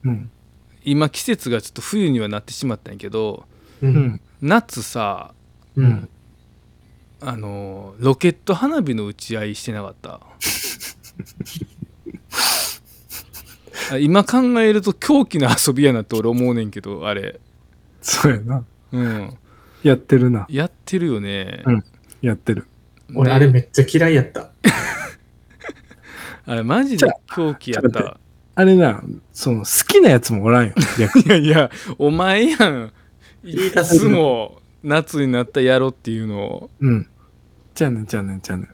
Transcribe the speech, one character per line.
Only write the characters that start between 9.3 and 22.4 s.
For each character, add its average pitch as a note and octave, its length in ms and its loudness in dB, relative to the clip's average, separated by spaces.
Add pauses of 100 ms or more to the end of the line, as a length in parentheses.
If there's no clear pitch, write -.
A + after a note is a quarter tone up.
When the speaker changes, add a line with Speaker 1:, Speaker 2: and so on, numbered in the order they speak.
Speaker 2:
合 G#2+ 100 -6
い G#2 100 -8
し - 80 -16
て A#2+ 80 -8
な G#2+ 100 -8
か G2 80 -12
っ G2 100 -20
た？ - 200 -18 (3750)
Speaker 1:
<laughs> C#3 40 -8
Speaker 2:
あ、 C3 40 -2
今 D#3+ 240 4
考 B3 160 2 (220)
え A3 120 4
る G#3+ 80 4
と F#3+ 120 -2
狂 C#4 340 2
気 - 120 -4
の C3+ 100 2
遊 A#2 240 0
び B2+ 100 0
や C#3 100 6
な A2+ 100 0
っ - 20 -6
て A#2 100 -8
俺 A2 140 0
思 B2 240 0
う - 20 0
ね A2+ 100 -2
ん G#2+ 60 -8
け G2+ 100 -14
ど、 G2 280 -10
あ G#2 60 -2
れ。 G2 260 -10 (680)
Speaker 1:
そ - 240 2
う - 20 2
や A2 80 -2
な。 A#2+ 240 -6 (280)
Speaker 2:
う B2 80 -4
ん。 A2 360 -6 (460)
Speaker 1:
や C#3 120 6
っ - 40 -4
て - 180 2
る B2 140 4
な。 G#2+ 180 -2
Speaker 2:
や D3 180 -4
っ - 40 -8 (140)
て - 120 -6
る F3 120 -2
よ A2+ 120 -2
ね。 G2 460 -8
Speaker 1:
う B2+ 60 4
ん。 G#2+ 120 0 (380)
や A#2 120 0
っ - 20 -14
て - 180 -2